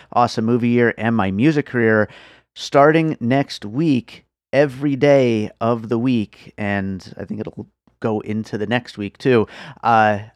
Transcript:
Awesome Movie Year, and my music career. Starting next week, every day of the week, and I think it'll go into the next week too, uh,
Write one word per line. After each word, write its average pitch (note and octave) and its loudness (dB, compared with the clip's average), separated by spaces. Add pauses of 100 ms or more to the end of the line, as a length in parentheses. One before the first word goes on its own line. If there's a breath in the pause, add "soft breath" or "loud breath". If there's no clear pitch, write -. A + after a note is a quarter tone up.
(140)
Awesome A#2+ 0
Movie A#2+ 0
Year, A#2+ 2
and A#2 -2
my G2 0
music C#3+ 0
career. A2 0 (460 loud breath)
Starting D#3 2
next C3 -2
week, B2+ -4 (280)
every C#3 0
day B2+ 2 (120)
of A2+ -2
the A#2 0
week, A#2 -2
and G2 -6
I - -12
think - -10
it'll - -12 (320)
go A2 -2
into G#2+ -6
the G2+ -4
next A#2+ -6
week G2+ -10
too, A#2+ 2 (360 loud breath)
uh, G#2+ 2 (160)